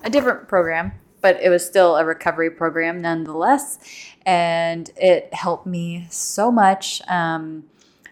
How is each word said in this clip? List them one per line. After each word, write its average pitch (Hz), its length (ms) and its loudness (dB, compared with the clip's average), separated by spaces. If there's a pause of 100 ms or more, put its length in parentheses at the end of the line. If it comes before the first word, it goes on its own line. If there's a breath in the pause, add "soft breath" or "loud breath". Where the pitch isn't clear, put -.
a 220 60 -6
different 247 380 0
program, 170 440 0 (340)
but 185 160 4
it 185 80 4
was 175 160 4
still 175 300 4
a 160 100 2
recovery 165 460 -2
program 165 500 -4
nonetheless. 165 800 -2 (480 loud breath)
And 170 680 -2
it 180 380 2
helped 175 320 -4
me 170 460 -8
so - 400 -2
much. 196 560 2
Um, 160 560 -4 (480 soft breath)